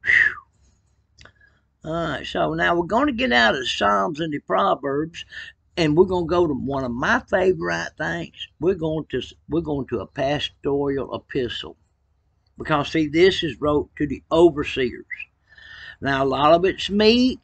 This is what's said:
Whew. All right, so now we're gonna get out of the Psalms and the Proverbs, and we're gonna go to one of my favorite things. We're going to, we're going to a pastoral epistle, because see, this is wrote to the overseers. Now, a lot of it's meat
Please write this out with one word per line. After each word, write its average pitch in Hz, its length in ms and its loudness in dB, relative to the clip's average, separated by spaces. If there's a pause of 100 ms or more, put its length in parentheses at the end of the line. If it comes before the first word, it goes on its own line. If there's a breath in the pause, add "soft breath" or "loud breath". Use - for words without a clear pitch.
Whew. - 320 2 (1500 soft breath)
All 156 100 -8
right, 160 340 -6
so 160 260 -2
now 175 220 2
we're 170 100 0
gonna 254 260 0
get 240 200 -2
out 226 240 4
of 135 60 -4
the 120 40 -6
Psalms 196 540 -2
and 160 120 -4
the 143 80 -6
Proverbs, 165 880 -2 (520 loud breath)
and 156 200 2
we're 190 80 8
gonna 180 220 -2
go 175 180 2
to 151 80 0
one 135 300 -4
of 123 80 -4
my 175 360 -2
favorite 175 720 0
things. 165 380 -6 (240)
We're 180 160 0
going 156 340 -4
to, 123 140 -4 (260)
we're 156 120 -2
going 143 260 -6
to 110 140 -4
a - 40 -8
pastoral 139 1120 -4
epistle, - 600 -8 (760)
because 143 360 -2
see, 160 160 0
this 170 340 4
is 135 180 -6
wrote 147 380 0
to 147 80 -2
the 127 240 -6
overseers. 147 760 2 (960 loud breath)
Now, 135 240 0
a - 20 2
lot 139 280 6
of 175 120 4
it's - 260 -2
meat 220 520 4